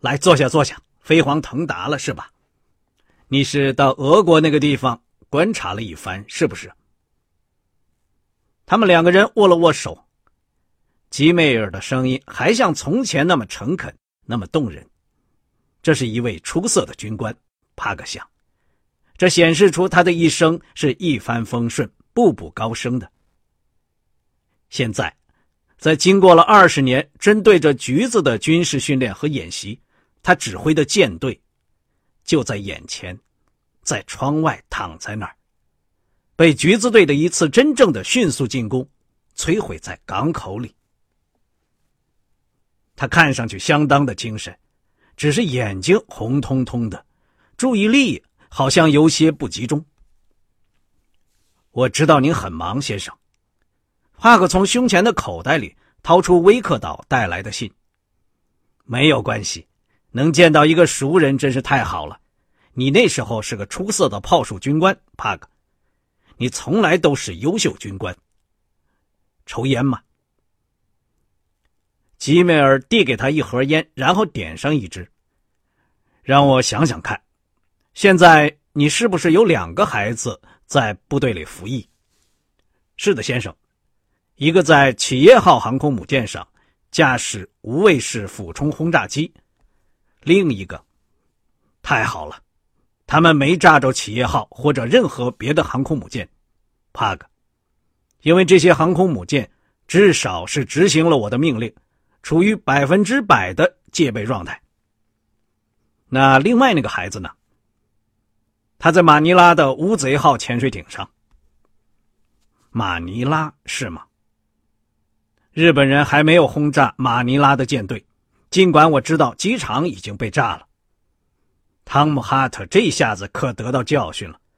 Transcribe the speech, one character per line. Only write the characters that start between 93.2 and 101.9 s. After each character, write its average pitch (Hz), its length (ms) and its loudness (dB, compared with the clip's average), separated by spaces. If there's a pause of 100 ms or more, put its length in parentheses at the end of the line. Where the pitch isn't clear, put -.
没 147 220 0
炸 156 240 6
着 131 100 0
企 - 220 -8
业 123 120 -2
号 113 240 -4
或 143 220 -2
者 127 140 -4
任 185 240 2
何 123 220 -8
别 135 220 -6
的 160 80 -2
航 135 220 -4
空 143 160 -6
母 - 80 -14
舰， 107 220 -12 (640)
帕 98 240 -4
克， - 100 -20 (920)
因 156 120 2
为 185 120 4
这 185 120 6
些 160 160 6
航 160 200 0
空 175 180 0
母 92 140 -8
舰 - 260 -4 (380)
至 185 240 6
少 90 320 -6
是 135 180 -4
执 156 240 0
行 160 220 2
了 151 80 4
我 104 120 -4
的 123 80 -4
命 139 220 -2
令， 113 100 -8 (540)